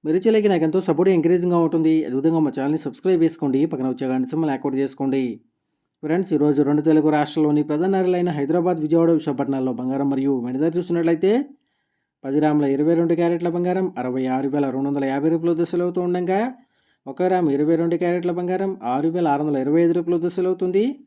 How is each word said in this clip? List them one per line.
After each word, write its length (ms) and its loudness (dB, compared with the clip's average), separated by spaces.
మీరు 140 0
ఇచ్చే 140 2
లైక్ 180 2
నాకు 160 2
ఎంతో 160 2
సపోర్ట్, 300 2
ఎంకరేజింగ్‌గా 500 2
ఉంటుంది. 320 2
అదేవిధంగా 360 0
మా 140 2
ఛానల్ని 300 -2
సబ్స్క్రైబ్ 400 0
చేసుకోండి, 360 0
పక్కన 200 -4
వచ్చే 200 -4
గంట 200 -2
సింబల్ 220 -2
యాక్టివేట్ 280 -4
చేసుకోండి. 400 -2
ఫ్రెండ్స్, 320 -2
ఈరోజు 340 2
రెండు 200 2
తెలుగు 280 4
రాష్ట్రాల్లోని 540 0
ప్రధాన 260 0
నగరాలైన 420 0
హైదరాబాద్, 460 0
విజయవాడ, 260 4
విశాఖపట్నాల్లో 600 -2
బంగారం 340 -2
మరియు 200 0
వెండి 160 -4
ధర 160 0
చూసినట్లయితే 540 0
పది 160 0
గ్రాముల 260 2
ఇరవై 240 2
రెండు 180 2
క్యారెట్ల 360 0
బంగారం 320 0
అరవై 220 -4
ఆరు 200 -2
వేల 180 0
రెండు 180 -4
వందల 200 -2
యాభై 220 -2
రూపాయల 280 0
దశలో 260 -2
అవుతూ 200 -2
ఉండగా, 340 -2
ఒక 160 -14
గ్రాము 280 2
ఇరవై 260 2
రెండు 200 0
క్యారెట్ల 380 -2
బంగారం 340 -4
ఆరు 200 0
వేల 200 0
ఆరు 80 -2
వందల 200 -2
ఇరవై 200 2
ఐదు 140 2
రూపాయల 280 0
దశలో 260 -2
అవుతుంది. 320 0